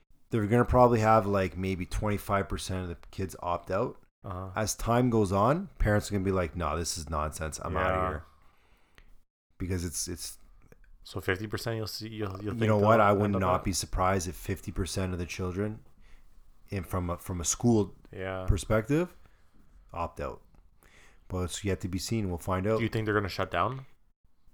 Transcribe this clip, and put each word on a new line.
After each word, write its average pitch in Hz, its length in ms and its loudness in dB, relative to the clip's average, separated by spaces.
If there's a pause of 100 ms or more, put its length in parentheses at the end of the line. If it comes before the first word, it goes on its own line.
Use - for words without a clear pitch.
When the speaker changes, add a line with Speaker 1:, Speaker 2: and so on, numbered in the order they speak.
(300)
Speaker 1:
They're 107 160 2
gonna 120 180 6
probably 120 360 6
have, 110 260 6
like, 95 320 0
maybe 92 260 -2
twenty-five 101 640 -2
percent 92 340 -4
of 87 60 -6
the 85 80 -8 (140)
kids 95 320 -6
opt 87 280 -4
out. 107 280 -2 (260)
Speaker 2:
Uh-huh. 95 320 -8
Speaker 1:
As 104 180 0
time 123 360 2
goes 110 200 4
on, 123 380 2 (100)
parents 104 300 2
are - 60 -4
gonna 95 100 0
be 95 80 2
like, 87 240 0
"No, 78 220 -2
this 85 180 -4
is 76 140 -8
nonsense. 78 520 -4
I'm 85 140 -4
outta 92 180 2
Speaker 2:
Yeah. 92 140 0
Speaker 1:
here." 76 160 -6 (1300)
Because 90 260 -4
it's, - 240 -6
it's - 300 -10 (640)
Speaker 2:
So - 180 -10
fifty 98 260 -2
percent 110 300 -4
you'll 110 100 -6
see, 107 220 -10
you'll, 107 220 -6 (120)
you'll 107 120 -4
Speaker 1:
You 120 60 -6
Speaker 2:
think 110 80 4
Speaker 1:
know 107 80 6
what? 107 220 8
Speaker 2:
they'll 104 80 8
Speaker 1:
I 101 60 8
would 101 120 6
Speaker 2:
end 101 120 2
up 95 40 2
Speaker 1:
not 92 160 4
Speaker 2:
at? - 80 -2
Speaker 1:
be 101 80 0
surprised 92 560 0
if 87 80 -10
fifty - 340 -8
percent 92 440 -2
of 87 40 -6
the 87 80 -4
children, 98 540 -4 (880)
in, 95 160 -4
from 90 260 -4
a, 87 60 -4
from 90 240 -8
a 85 40 -6
school 110 500 2 (180)
Speaker 2:
Yeah. 95 340 -8
Speaker 1:
perspective, 113 680 0 (800)
opt 85 260 -8
out. 69 200 -8 (880)
But 92 160 -4
it's - 200 -8
yet 95 160 0
to 98 80 -6
be 95 100 -4
seen. 107 300 -2
We'll 87 100 -4
find 92 280 -2
out. 110 120 2
Speaker 2:
Do 117 60 0
you 107 60 -2
think 110 160 -2
they're 107 80 0
gonna 101 140 0
shut 95 220 -4
down 113 360 -2 (680)